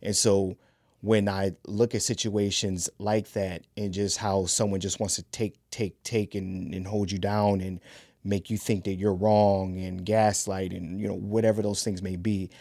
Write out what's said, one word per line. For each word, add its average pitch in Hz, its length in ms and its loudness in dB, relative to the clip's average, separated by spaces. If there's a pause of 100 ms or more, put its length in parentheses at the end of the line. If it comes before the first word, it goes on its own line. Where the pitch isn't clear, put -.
And 101 140 -2
so 98 420 2 (440)
when 101 260 4
I 98 260 0 (120)
look 113 300 0
at 104 80 -2
situations 101 840 -2 (120)
like 104 340 0
that 92 300 -4 (140)
and 104 160 -2
just 98 240 0
how 98 280 0
someone 98 340 0
just 95 200 -4
wants 104 160 -2
to 87 80 -8
take, - 320 -6 (160)
take, 104 320 -6
take 104 320 -2
and, 92 400 -6
and 92 100 -6
hold 101 260 -2
you 101 60 -2
down 101 440 2
and 92 180 -6 (440)
make 98 280 -2
you 107 60 0
think 101 260 0
that 98 120 -2
you're 98 200 2
wrong 98 640 4
and 92 260 -6
gaslight 101 680 2
and, 90 280 -8
you 104 60 -2
know, 95 80 -4
whatever 110 480 2
those 101 200 -2
things 98 200 -4
may 92 120 -4
be, 95 340 -2 (120)